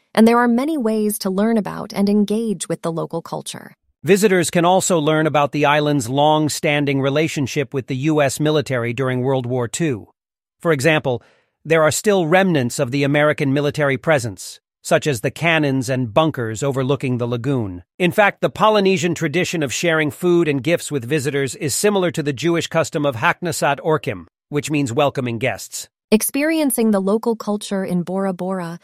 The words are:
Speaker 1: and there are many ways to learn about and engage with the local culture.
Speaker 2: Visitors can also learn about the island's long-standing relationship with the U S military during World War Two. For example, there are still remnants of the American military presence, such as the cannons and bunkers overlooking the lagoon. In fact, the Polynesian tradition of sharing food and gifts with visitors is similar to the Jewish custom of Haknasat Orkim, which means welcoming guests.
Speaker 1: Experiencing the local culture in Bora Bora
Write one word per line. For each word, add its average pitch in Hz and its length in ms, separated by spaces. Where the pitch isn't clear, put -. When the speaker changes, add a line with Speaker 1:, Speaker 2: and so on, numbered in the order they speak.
Speaker 1:
and 226 120
there 233 120
are 240 80
many 269 300
ways 220 420
to 196 100
learn 214 280
about 185 340
and 202 160
engage 208 600
with 165 120
the 170 100
local 165 300
culture. - 520
Speaker 2:
Visitors 185 460
can 170 140
also 180 340
learn 156 300
about 143 240
the 147 140
island's 147 420
long-standing 147 920
relationship 143 720
with 135 140
the 135 100
U 151 240
S 139 180
military 139 540
during 127 280
World 131 240
War 120 220
Two. 123 400
For 170 120
example, 143 500
there 160 180
are 151 80
still 196 340
remnants 160 540
of 131 120
the 143 120
American 147 500
military 143 440
presence, 120 640
such - 240
as 135 140
the 139 120
cannons 147 580
and 127 240
bunkers 135 500
overlooking 135 540
the 120 100
lagoon. 117 560
In 180 160
fact, 202 260
the 170 100
Polynesian 190 640
tradition 160 480
of 135 120
sharing 156 380
food 175 360
and 139 160
gifts 160 260
with 143 140
visitors 139 520
is 151 200
similar 196 360
to 160 120
the 147 80
Jewish 156 360
custom 160 380
of 135 120
Haknasat 151 600
Orkim, 127 480
which 143 240
means 143 220
welcoming 123 460
guests. - 500
Speaker 1:
Experiencing 277 800
the 202 120
local 220 340
culture 208 500
in 180 160
Bora 190 320
Bora 180 500